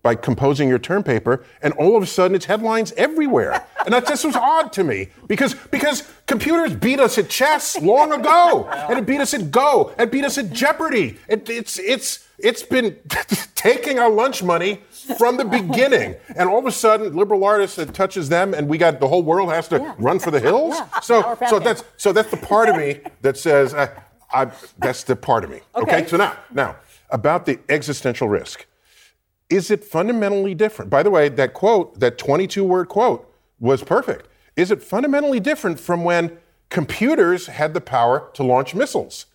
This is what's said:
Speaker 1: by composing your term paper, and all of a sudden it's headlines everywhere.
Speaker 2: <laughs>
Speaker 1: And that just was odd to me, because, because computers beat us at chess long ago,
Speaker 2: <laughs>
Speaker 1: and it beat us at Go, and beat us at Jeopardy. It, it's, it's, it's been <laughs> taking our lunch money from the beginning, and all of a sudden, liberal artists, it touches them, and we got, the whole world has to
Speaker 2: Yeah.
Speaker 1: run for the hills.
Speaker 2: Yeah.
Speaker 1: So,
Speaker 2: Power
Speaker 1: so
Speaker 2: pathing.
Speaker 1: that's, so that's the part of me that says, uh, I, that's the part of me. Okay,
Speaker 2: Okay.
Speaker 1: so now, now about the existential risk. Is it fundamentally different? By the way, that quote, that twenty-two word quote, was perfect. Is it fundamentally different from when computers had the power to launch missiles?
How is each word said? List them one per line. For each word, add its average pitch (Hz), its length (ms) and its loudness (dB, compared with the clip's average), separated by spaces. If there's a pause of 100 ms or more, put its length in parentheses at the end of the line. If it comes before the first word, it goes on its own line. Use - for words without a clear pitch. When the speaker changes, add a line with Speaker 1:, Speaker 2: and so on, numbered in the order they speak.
Speaker 1:
by 120 140 2
composing 139 540 0
your 127 100 4
term 185 240 -2
paper, 127 420 0 (160)
and 151 140 -2
all 214 200 4
of 220 80 2
a 170 40 -4
sudden 185 280 0
it's 185 120 -4
headlines 220 500 -2
everywhere. 285 720 0
Speaker 2:
<laughs> - 40 -20 (140)
Speaker 1:
And 214 60 2
that 247 120 2
just 285 160 -2
was 294 140 -2
odd 277 380 2
to 190 100 0
me, 98 240 -4 (200)
because, 226 260 0
because 285 480 -4 (240)
computers 294 480 0
beat 254 260 0
us 240 160 4
at 208 140 0
chess 294 500 0
long 269 320 4
ago, 302 580 4
Speaker 2:
<laughs> - 200 -8
Speaker 1:
and 254 80 0
it 208 80 -4
beat 277 160 0
us 254 100 -2
at 196 180 -6
Go, 247 460 4
and 233 140 0
beat 277 160 -2
us 277 100 -4
at 214 160 -6
Jeopardy. 277 640 -2 (100)
It, 220 220 -2
it's, 233 300 -8
it's, - 480 -6 (120)
it's 233 240 0
been 247 360 -2 (300)
<laughs> - 260 -4
taking 262 440 0
our 233 120 4
lunch 220 320 0
money 180 400 -2 (340)
from 247 220 2
the 269 80 -2
beginning, 202 720 0 (200)
and 180 140 2
all 214 80 2
of 269 80 -2
a 247 60 -2
sudden, 214 440 2
liberal 196 280 2
artists, 202 340 0
it 156 160 -8
touches 190 340 -2
them, 180 240 2
and 151 160 -4
we 156 80 0
got, 160 240 2
the 139 80 2
whole 175 140 2
world 170 280 2
has 165 180 -2
to 165 100 0
Speaker 2:
Yeah. 269 200 -6
Speaker 1:
run 139 200 0
for 170 120 -2
the 143 100 2
hills. 240 360 2
Speaker 2:
Yeah. - 240 -6
Speaker 1:
So, 226 220 2
Speaker 2:
Power 226 140 -4
Speaker 1:
so - 40 -12
Speaker 2:
pathing. 226 240 2
Speaker 1:
that's, 226 200 -2 (120)
so 202 160 0
that's 214 180 0
the - 60 -6
part 220 320 2
of 196 80 2
me 143 240 -4 (220)
that 135 160 0
says, 143 340 2
uh, 147 160 -2 (420)
I, 135 180 0 (320)
that's - 240 -4
the 127 120 -2
part 117 280 0
of 76 60 -14
me. - 100 -16 (160)
Okay, 247 240 0
Speaker 2:
Okay. 330 60 -4
Speaker 1:
so - 120 -2
now, 202 180 0 (160)
now 127 240 -4 (320)
about 147 380 0
the 135 120 -2 (120)
existential 135 580 -2
risk. - 380 -4 (840)
Is 185 220 0
it 208 120 0
fundamentally 202 720 -2
different? 165 360 -4
By 139 120 4
the 202 80 4
way, 151 200 4
that 131 240 0
quote, 202 460 0
that 120 180 2
twenty-two 190 460 0
word 180 260 0
quote, 226 340 0 (360)
was 123 220 2
perfect. - 460 -2 (260)
Is 180 160 0
it 208 100 0
fundamentally 277 600 -2
different 202 400 -4
from 175 240 -4
when 170 340 0 (300)
computers 180 800 0
had 156 280 -4
the 175 60 -4
power 127 540 0
to 139 100 -4
launch 127 280 2
missiles? - 640 -6